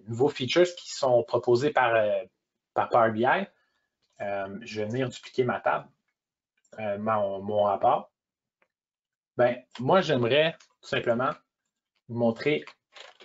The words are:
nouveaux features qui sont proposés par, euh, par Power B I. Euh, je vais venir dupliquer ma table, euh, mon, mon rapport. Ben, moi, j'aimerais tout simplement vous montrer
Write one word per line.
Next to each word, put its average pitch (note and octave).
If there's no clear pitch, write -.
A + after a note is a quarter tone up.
nouveaux A#2
features D3+
qui -
sont B2
proposés B2
par, A#2+
euh, G#2
par G#2
Power A2+
B G#2+
I. E3
Euh, G2+
je G#2+
vais G#2
venir B2
dupliquer -
ma A2
table, -
euh, G#2
mon, G#2
mon G#2
rapport. A#2
Ben, -
moi, F3
j'aimerais D3
tout -
simplement B2
vous A#2
montrer A#2